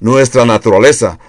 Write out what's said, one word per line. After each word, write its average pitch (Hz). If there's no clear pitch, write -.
nuestra 127
naturaleza, 110